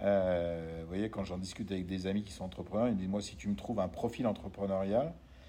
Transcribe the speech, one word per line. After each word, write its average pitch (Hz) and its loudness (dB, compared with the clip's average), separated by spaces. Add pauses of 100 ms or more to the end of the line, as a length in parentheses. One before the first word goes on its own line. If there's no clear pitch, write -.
euh, 87 4
vous 82 -8
voyez, 98 0
quand 107 -4
j'en 90 -4
discute 95 -6
avec 92 0
des 92 -2
amis 104 2
qui - -12
sont - -8
entrepreneurs, 98 0
ils 113 4
me 95 2
disent, « 92 -2
Moi, 98 0
si - -8
tu - -8
me 101 2
trouves 107 -2
un 90 4
profil 117 -2
entrepreneurial, 98 0 (360)